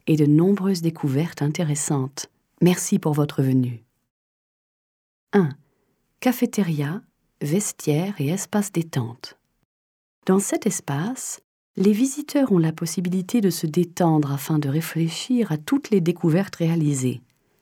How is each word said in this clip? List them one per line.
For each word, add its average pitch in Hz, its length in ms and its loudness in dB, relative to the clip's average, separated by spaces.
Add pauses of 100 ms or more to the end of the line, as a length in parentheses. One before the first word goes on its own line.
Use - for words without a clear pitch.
et 156 100 4
de 151 80 4
nombreuses 185 560 4
découvertes 160 600 -2
intéressantes. 147 880 -2 (320)
Merci 180 360 2
pour 156 140 0
votre 147 300 0
venue. 127 420 0 (1500)
Un. 175 160 4 (720)
Cafétéria, 190 840 -2 (400)
vestiaire 170 760 -2
et 139 100 -2
espace 196 440 -4
détente. 135 680 -6 (880)
Dans 190 140 4
cet 330 260 -4
espace, 185 760 -4 (340)
les 190 160 4
visiteurs 269 580 0
ont 190 80 4
la 160 140 2
possibilité 180 680 -4
de 196 100 4
se 165 180 -4
détendre 160 640 2
afin 147 260 -2
de 143 100 -2
réfléchir 165 840 -2
à 151 60 -2
toutes 277 320 -2
les 202 100 4
découvertes 170 560 0
réalisées. 147 640 0 (420)